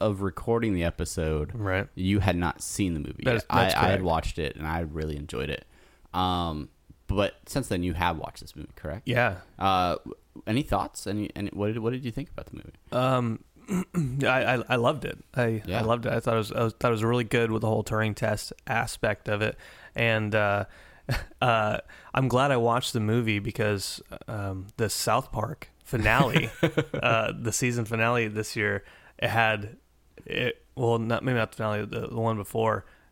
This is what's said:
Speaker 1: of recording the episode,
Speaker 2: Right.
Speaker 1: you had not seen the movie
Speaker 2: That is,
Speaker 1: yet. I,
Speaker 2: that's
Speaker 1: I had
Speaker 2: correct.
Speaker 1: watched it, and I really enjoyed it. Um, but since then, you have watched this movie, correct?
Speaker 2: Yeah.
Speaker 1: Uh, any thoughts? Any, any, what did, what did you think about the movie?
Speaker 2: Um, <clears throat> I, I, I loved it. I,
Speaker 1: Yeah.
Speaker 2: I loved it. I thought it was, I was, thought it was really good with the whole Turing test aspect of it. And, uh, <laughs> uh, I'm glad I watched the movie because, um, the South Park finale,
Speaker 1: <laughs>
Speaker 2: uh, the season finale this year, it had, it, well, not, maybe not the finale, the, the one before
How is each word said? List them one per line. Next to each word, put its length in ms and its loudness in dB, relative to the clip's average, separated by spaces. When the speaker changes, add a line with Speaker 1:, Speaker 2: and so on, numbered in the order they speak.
Speaker 1:
of 220 2
recording 520 0
the 80 0
episode, 720 -2
Speaker 2:
Right. 400 -2
Speaker 1:
you 240 2
had 180 4
not 240 0
seen 340 -2
the 60 -2
movie 240 -10
Speaker 2:
That 120 2
is, 120 -2
Speaker 1:
yet. 80 2
I, 60 6
Speaker 2:
that's 140 4
Speaker 1:
I 60 0
had 80 4
Speaker 2:
correct. 120 2
Speaker 1:
watched 380 0
it, 160 -2
and 100 -6
I 140 -2
really 360 -4
enjoyed 320 -6
it. 160 -6
Um, 580 -2
but 280 0
since 220 -4
then, 160 0
you 100 0
have 240 0
watched 220 -10
this 160 -18
movie, 200 -14
correct? 300 -10
Speaker 2:
Yeah. 300 2
Speaker 1:
Uh, 380 4
any 160 0
thoughts? 440 -4
Any, 280 -4
any, 180 -6
what 160 -2
did, 100 -2
what 140 -2
did 120 -6
you 80 -4
think 180 -8
about 160 -12
the 100 -16
movie? 160 -14
Speaker 2:
Um, 520 0
<clears throat> 560 -2
I, 320 4
I, 140 -2
I 60 2
loved 280 2
it. 140 -8
I, 320 2
Speaker 1:
Yeah. 140 -2
Speaker 2:
I 20 0
loved 240 0
it. 60 0
I 80 0
thought 140 0
it 40 2
was, 140 -2
I 120 0
was, 100 2
thought 140 0
it 40 4
was 120 0
really 200 2
good 260 2
with 120 0
the 60 0
whole 140 2
Turing 320 0
test 380 -2
aspect 640 -2
of 140 2
it. 140 0
And, 380 2
uh, 300 4
<laughs> 400 -4
uh, 360 2
I'm 140 4
glad 240 4
I 60 4
watched 340 2
the 80 0
movie 400 2
because, 600 -2
um, 380 -6
the 120 0
South 440 0
Park 360 -6
finale, 680 4
Speaker 1:
<laughs> 220 -2
Speaker 2:
uh, 420 2
the 160 -4
season 320 0
finale 440 2
this 260 -4
year, 300 0
it 100 0
had, 480 0
it, 360 -4
well, 220 2
not, 260 -2
maybe 140 2
not 120 0
the 60 -20
finale, 280 -2
the, 240 -6
the 120 -8
one 160 2
before 480 0